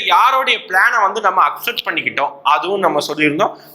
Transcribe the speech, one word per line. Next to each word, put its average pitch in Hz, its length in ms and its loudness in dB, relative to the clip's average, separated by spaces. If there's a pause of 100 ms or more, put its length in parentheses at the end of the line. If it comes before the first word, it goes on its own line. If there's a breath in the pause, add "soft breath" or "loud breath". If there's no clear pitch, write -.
(160)
யாருடைய 254 440 2 (120)
பிளானை 220 360 2
வந்து 208 220 -6
நம்ம 190 120 2 (100)
அக்செப்ட் - 360 -8
பண்ணிக்கிட்டோம், 135 480 -4 (200)
அதுவும் 185 320 -2
நம்ம 151 220 -2
சொல்லியிருந்தோம். 151 460 -2 (200 loud breath)